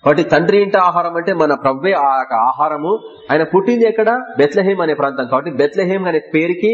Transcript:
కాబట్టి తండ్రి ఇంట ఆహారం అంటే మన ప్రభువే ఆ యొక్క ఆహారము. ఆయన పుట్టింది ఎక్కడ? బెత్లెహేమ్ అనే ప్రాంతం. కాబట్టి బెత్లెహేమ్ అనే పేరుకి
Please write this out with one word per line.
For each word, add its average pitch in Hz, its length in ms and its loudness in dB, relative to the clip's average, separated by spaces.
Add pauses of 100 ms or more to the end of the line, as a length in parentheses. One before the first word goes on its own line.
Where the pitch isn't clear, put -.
కాబట్టి 151 180 2
తండ్రి 165 400 2
ఇంట 196 140 0
ఆహారం 170 400 0
అంటే 170 160 -4
మన 156 220 0
ప్రభువే 135 380 -2
ఆ 143 260 2
యొక్క 131 160 -4
ఆహారము. 147 580 -2 (380)
ఆయన 151 120 2
పుట్టింది 196 460 2
ఎక్కడ? 220 220 0 (280)
బెత్లెహేమ్ 185 420 2
అనే 156 140 0
ప్రాంతం. 139 320 -4
కాబట్టి 135 240 -2
బెత్లెహేమ్ 180 560 -2
అనే 160 140 0 (140)
పేరుకి 175 400 0